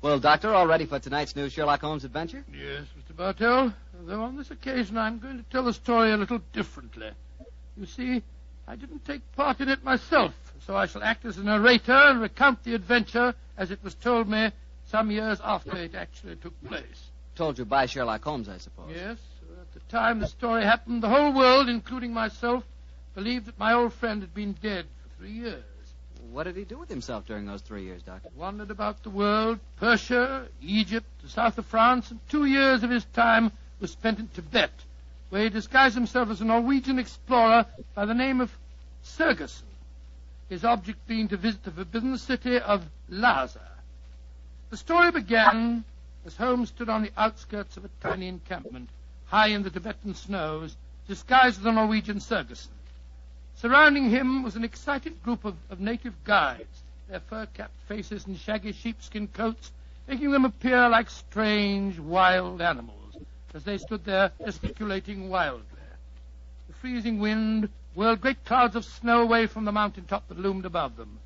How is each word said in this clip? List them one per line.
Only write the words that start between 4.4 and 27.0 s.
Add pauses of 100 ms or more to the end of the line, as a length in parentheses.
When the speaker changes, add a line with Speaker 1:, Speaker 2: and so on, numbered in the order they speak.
Speaker 2:
occasion
I'm
going
to
tell
the
story
a
little (120)
differently. (680)
You
see, (460)
I
didn't
take (160)
part
in
it
myself, (320)
so
I
shall
act
as
a
narrator
and
recount
the
adventure (240)
as
it
was
told
me (360)
some
years
after
it
actually
took
place. (260)
Speaker 1:
Told
you
by
Sherlock
Holmes,
I
suppose.
Speaker 2:
Yes. (420)
At
the
time
the
story
happened,
the
whole
world,
including
myself, (500)
believed
that
my
old
friend
had
been
dead (140)
for (100)
three
years. (680)
Speaker 1:
What
did
he
do
with
himself